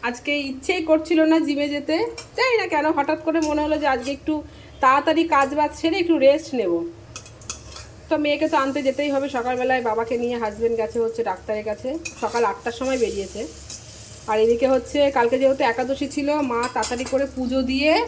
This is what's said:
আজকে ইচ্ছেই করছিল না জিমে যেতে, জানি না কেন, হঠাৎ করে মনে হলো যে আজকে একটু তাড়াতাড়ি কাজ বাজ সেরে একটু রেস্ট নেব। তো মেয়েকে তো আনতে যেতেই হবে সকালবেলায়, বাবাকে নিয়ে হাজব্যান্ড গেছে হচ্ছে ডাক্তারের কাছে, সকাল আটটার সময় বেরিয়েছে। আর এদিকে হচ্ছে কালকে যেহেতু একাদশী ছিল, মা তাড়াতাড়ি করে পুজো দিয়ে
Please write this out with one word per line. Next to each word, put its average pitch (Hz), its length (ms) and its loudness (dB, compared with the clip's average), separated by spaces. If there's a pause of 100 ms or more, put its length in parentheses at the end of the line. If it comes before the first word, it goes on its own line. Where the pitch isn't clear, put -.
আজকে 247 240 -4 (180)
ইচ্ছেই 359 400 -2
করছিল 320 280 4 (140)
না 320 40 6 (100)
জিমে 285 280 0
যেতে, 294 220 -2 (400)
জানি 494 240 2
না 370 120 -4
কেন, 302 140 2 (120)
হঠাৎ 311 280 0
করে 320 120 2 (100)
মনে 302 160 0
হলো 302 180 2
যে 294 120 2
আজকে 247 240 -4
একটু 311 160 -2 (480)
তাড়াতাড়ি 285 400 4 (120)
কাজ 277 140 4 (100)
বাজ 294 120 2 (100)
সেরে 330 220 0
একটু 339 120 4 (100)
রেস্ট 294 240 6 (120)
নেব। 180 120 0 (1400)
তো 320 60 2 (100)
মেয়েকে 294 280 2
তো 320 100 2
আনতে 277 240 -2
যেতেই 285 280 0
হবে 269 120 0 (100)
সকালবেলায়, 254 520 0
বাবাকে 226 340 -2
নিয়ে 240 200 -2
হাজব্যান্ড 226 380 -2
গেছে 220 240 -2
হচ্ছে 226 160 -4 (100)
ডাক্তারের 214 380 -6
কাছে, 214 200 -6 (340)
সকাল 233 280 0
আটটার 233 300 -8
সময় 262 240 -2
বেরিয়েছে। 202 360 -6 (880)
আর 214 140 2
এদিকে 233 300 4
হচ্ছে 254 240 -2 (180)
কালকে 240 260 2
যেহেতু 269 200 4 (100)
একাদশী 262 420 -2
ছিল, 285 140 -2 (220)
মা 233 100 0 (140)
তাড়াতাড়ি 247 380 -2
করে 269 120 2 (120)
পুজো 254 240 0 (100)
দিয়ে 285 220 2 (160)